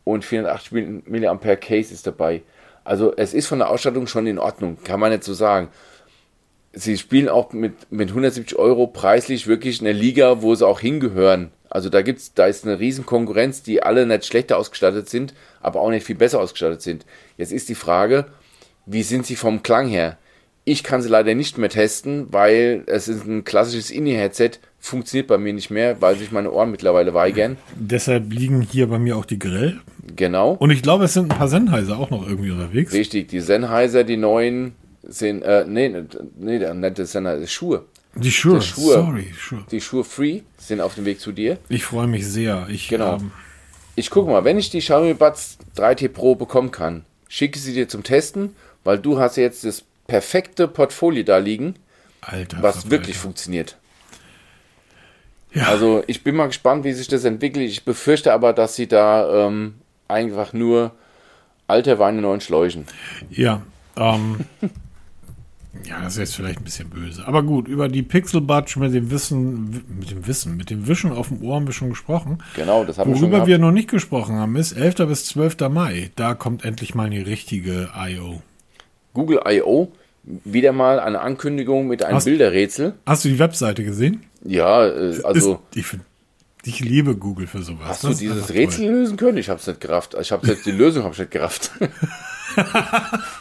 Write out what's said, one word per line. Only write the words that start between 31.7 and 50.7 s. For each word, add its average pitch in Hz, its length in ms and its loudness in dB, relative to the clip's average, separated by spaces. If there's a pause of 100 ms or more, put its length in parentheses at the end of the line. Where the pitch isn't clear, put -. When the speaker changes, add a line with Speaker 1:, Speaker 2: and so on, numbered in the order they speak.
Speaker 2:
auch 139 120 -4
noch 104 180 -6
irgendwie 98 220 -4
unterwegs. 90 420 -2
Speaker 1:
Richtig, 101 360 -2
die 90 120 -6
Sennheiser, 117 640 2
die 113 120 -2
neuen 117 580 0 (300)
sind, 104 380 -4
äh, 101 240 4
nee, 113 260 -2 (440)
nee, 110 220 -4
der 85 160 -4
nette 92 320 -4
Sennheiser 87 360 -4
ist 90 100 -8
Shure. 160 320 -4 (320)
Speaker 2:
Die 123 140 0
Shure, 175 260 4
Speaker 1:
Der 123 60 4
Shure. 135 320 4
Speaker 2:
sorry, 92 440 2
Shure. 110 320 -12
Speaker 1:
Die 110 100 -4
Shure 127 240 -4
Free 147 360 -4 (180)
sind 107 220 -6
auf 90 160 -4
dem 104 80 -8
Weg 98 160 -4
zu 107 100 -12
dir. 110 280 -4 (100)
Speaker 2:
Ich 123 160 -4
freue 120 240 -2
mich 104 180 -4
sehr. 101 420 -4
Ich, 107 200 -10
Speaker 1:
Genau. 107 280 0
Speaker 2:
ähm, 101 140 -8 (640)
Speaker 1:
Ich - 160 -6
gucke 190 200 2
mal, 98 140 4
wenn 170 140 4
ich 202 120 -4
die 170 100 -4
Xiaomi 156 340 4
Buds - 440 2 (180)
drei 117 180 4
T 127 140 -4
Pro 127 260 4
bekommen 123 380 0
kann, 82 320 -6 (240)
schicke 143 300 -4
sie 135 140 -10
dir 123 160 -2
zum 101 140 -10
Testen, 196 540 0 (260)
weil 101 160 2
du 139 220 0
hast 123 160 2
jetzt 123 280 0
das 107 200 -6 (240)
perfekte 170 580 0
Portfolio 147 560 0